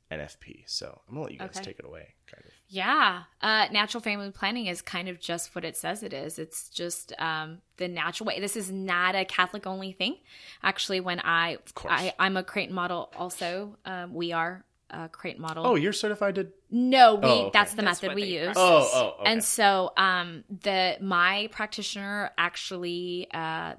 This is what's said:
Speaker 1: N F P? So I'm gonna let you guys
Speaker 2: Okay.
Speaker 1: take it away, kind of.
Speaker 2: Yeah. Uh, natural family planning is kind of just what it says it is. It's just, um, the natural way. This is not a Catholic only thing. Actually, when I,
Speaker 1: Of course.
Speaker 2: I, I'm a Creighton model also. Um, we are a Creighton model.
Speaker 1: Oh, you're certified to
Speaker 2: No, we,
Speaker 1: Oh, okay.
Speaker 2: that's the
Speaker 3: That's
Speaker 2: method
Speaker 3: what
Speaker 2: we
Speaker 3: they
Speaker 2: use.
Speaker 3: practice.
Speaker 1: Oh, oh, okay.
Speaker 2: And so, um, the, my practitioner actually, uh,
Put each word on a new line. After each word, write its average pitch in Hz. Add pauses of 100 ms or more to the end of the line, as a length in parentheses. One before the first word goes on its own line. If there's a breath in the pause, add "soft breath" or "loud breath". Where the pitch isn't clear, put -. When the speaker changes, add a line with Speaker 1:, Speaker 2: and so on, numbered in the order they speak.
(120)
Speaker 1:
N 78
F -
P? -
So -
I'm -
gonna 147
let -
you -
guys 190
Speaker 2:
Okay. 190
Speaker 1:
take -
it -
away, 82 (100)
kind -
of. - (160)
Speaker 2:
Yeah. 196 (180)
Uh, 214
natural 214
family 202
planning 214
is 175
kind 180
of 175
just -
what 175
it 160
says 180
it 202
is. 139
It's -
just, -
um, 160 (160)
the 180
natural 175
way. 190
This 202
is 190
not 190
a 190
Catholic 185
only 190
thing. 208 (460 loud breath)
Actually, 190
when 180
I, 165
Speaker 1:
Of -
course. -
Speaker 2:
I, 143
I'm 190
a 185
Creighton 185
model 175
also. 180
Um, 180
we 170
are 170 (240)
a 165
Creighton -
model. 160
Speaker 1:
Oh, 247
you're 180
certified 202
to 190 (240)
Speaker 2:
No, 247
we, 202
Speaker 1:
Oh, - (100)
okay. 196
Speaker 2:
that's 208
the 208
Speaker 3:
That's 180
Speaker 2:
method 196
Speaker 3:
what 151
Speaker 2:
we 208
Speaker 3:
they 196
Speaker 2:
use. 165
Speaker 3:
practice. 185
Speaker 1:
Oh, 156
oh, 120
okay. 208
Speaker 2:
And 226
so, 196
um, 180
the, 190
my 190
practitioner 202
actually, 175
uh, 160